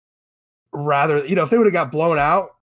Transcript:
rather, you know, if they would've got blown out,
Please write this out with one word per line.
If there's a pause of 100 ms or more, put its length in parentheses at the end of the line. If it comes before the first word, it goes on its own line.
(720)
rather,
you
know,
if
they
would've
got
blown
out, (240)